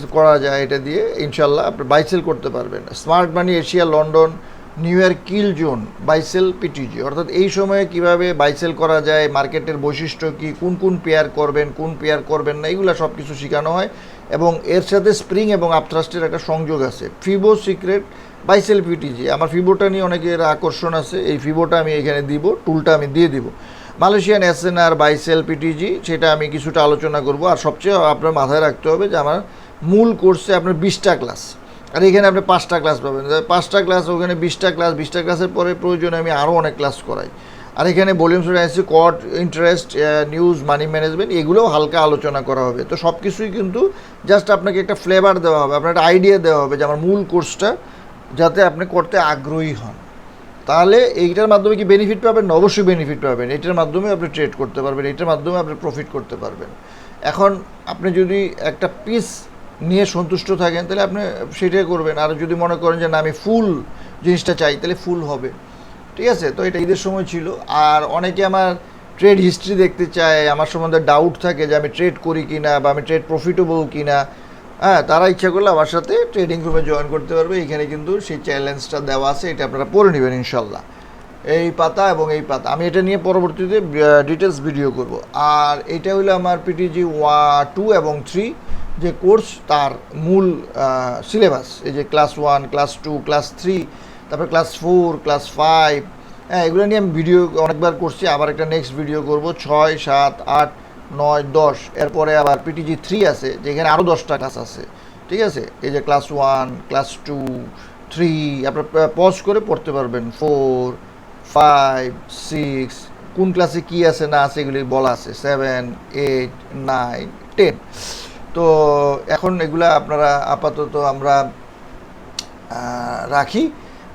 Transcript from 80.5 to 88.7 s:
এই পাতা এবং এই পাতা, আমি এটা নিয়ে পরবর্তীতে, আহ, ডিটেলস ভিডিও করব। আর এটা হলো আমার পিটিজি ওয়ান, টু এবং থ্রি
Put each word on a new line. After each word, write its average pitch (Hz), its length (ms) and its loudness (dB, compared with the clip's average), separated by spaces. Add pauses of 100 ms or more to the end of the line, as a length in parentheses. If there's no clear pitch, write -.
এই 170 320 0
পাতা 170 340 2
এবং 156 240 0
এই 151 80 -4
পাতা, 131 280 -4
আমি 160 160 -2
এটা 185 160 0
নিয়ে 196 160 0
পরবর্তীতে, 185 580 0
আহ, 147 460 4
ডিটেলস 160 380 0
ভিডিও 143 300 -2
করব। 123 300 -6 (120)
আর 147 440 2 (100)
এটা 165 280 -4
হলো 196 200 2
আমার 180 300 0
পিটিজি 175 400 -2
ওয়ান, 147 680 2
টু 208 180 2
এবং 151 380 0
থ্রি 220 240 -4 (440)